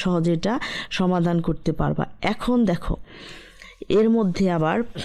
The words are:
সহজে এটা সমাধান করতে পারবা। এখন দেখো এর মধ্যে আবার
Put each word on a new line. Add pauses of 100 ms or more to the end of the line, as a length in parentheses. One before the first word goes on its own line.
সহজে
এটা (460)
সমাধান (100)
করতে
পারবা। (300)
এখন (140)
দেখো (1040)
এর
মধ্যে (120)
আবার (280)